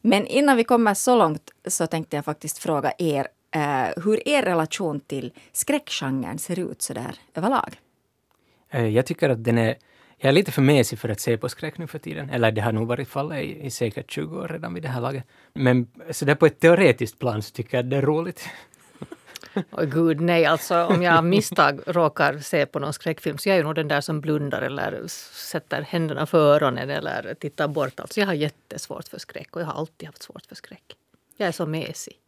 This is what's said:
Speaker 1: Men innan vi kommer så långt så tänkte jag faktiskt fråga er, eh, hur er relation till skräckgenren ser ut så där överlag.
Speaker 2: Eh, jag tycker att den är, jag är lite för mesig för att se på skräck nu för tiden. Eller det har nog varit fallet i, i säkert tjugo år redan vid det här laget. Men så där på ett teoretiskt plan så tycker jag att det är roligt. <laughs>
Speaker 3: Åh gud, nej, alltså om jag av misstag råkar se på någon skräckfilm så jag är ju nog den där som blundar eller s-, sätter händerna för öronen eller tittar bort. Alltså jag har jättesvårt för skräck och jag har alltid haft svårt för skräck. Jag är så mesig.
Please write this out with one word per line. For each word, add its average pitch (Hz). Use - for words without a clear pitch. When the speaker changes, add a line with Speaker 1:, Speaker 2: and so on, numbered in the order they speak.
Speaker 1:
Men 202
innan 277
vi 226
kommer 226
så 247
långt 160
så 180
tänkte 160
jag 147
faktiskt -
fråga 143
er, 147
eh, 143
hur 214
er 285
relation 160
till 135
skräckgenren 143
ser 180
ut -
så -
där -
överlag. 226
Speaker 2:
Eh, 120
jag 113
tycker 160
att 113
den 120
är, 113
jag 135
är 139
lite 175
för 143
mesig 131
för 113
att 101
se 117
på 120
skräck -
nu 165
för 151
tiden. 147
Eller 117
det 107
har 113
nog 110
varit 120
fallet 147
i, 147
i 123
säkert -
tjugo 156
år -
redan 160
vid 170
det 139
här 127
laget. 131
Men 127
så 147
där 143
på 165
ett -
teoretiskt 165
plan 110
så -
tycker 123
jag 123
att 127
det 139
är 135
roligt. 151
<laughs> -
Speaker 3:
Åh -
gud, 160
nej, 170
alltså 165
om 175
jag 170
av 165
misstag 147
råkar 156
se 147
på -
någon 147
skräckfilm 156
så 196
jag 196
är 185
ju 151
nog 151
den 156
där 143
som 151
blundar 147
eller -
s-, -
sätter 151
händerna 156
för 147
öronen 135
eller 151
tittar 147
bort. 143
Alltså -
jag 196
har 185
jättesvårt -
för -
skräck -
och 170
jag 160
har 156
alltid 160
haft -
svårt -
för -
skräck. -
Jag 202
är 170
så 175
mesig. -